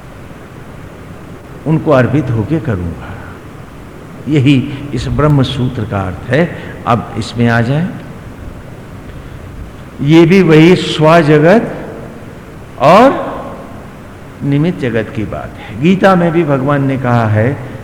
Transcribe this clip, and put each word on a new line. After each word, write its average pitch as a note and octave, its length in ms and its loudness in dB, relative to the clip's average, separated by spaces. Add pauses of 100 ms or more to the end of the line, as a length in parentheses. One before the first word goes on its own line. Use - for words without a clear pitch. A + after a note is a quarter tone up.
(1700)
उनको D#3+ 240 0
अर्पित B2+ 400 2
होके A2+ 300 -2
करूंगा। F2+ 540 -6 (1120)
यही C#3 440 2 (220)
इस - 140 -4
ब्रह्म C#3 340 2
सूत्र B2+ 420 -2
का G2 160 -4
अर्थ F#2 300 -6
है। D#3 280 0 (280)
अब A2+ 320 0
इसमें A#2 300 0
आ A#2 120 4
जाए, C#3+ 280 0 (2000)
ये D#3+ 260 6
भी F#3+ 160 6
वही D#3+ 340 8
स्व D#3 440 4
जगत D#3 540 4 (1040)
और G3 540 4 (1120)
निमित्त C#3+ 340 2
जगत A2+ 380 -2
की A2 80 -2
बात C#2 340 -8
है। G#2 240 -10
गीता F#3+ 320 6
में E3+ 180 2
भी E3+ 120 2
भगवान C#3 400 0
ने C3+ 140 0
कहा A#2+ 300 2
है, A2 280 2 (280)